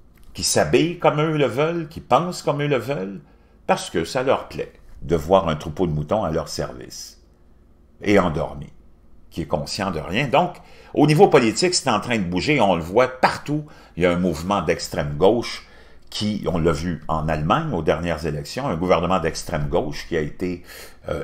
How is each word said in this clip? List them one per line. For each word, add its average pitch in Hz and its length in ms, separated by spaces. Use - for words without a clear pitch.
qui 90 80
s'habille 156 560
comme 147 200
eux 156 180
le 139 100
veulent, 156 400
qui - 140
pense 175 420
comme 147 180
eux 147 60
le 143 100
veulent, 143 440
parce - 240
que 82 140
ça 127 180
leur 131 260
plaît - 260
de 78 140
voir 85 320
un 78 80
troupeau 82 320
de 80 40
moutons 78 320
à 85 60
leur 78 200
service - 680
et 101 160
endormi, 73 520
qui 85 100
est 76 60
conscient 90 420
de 80 100
rien. 92 280
Donc, 156 300
au 147 140
niveau 151 200
politique, 135 460
c'est - 160
en 107 100
train 117 180
de 104 60
bouger, 90 380
on 98 140
le 82 60
voit 101 260
partout. - 580
Il 82 60
y - 20
a 90 60
un 87 60
mouvement 90 440
d'extrême 78 560
gauche 104 500
qui, 107 380
on 85 120
l'a 82 120
vu 80 360
en 78 200
Allemagne 98 460
aux 87 80
dernières 82 460
élections, 76 400
un 101 80
gouvernement 87 440
d'extrême 80 480
gauche 73 400
qui 82 80
a 80 60
été, 90 420
euh, 78 140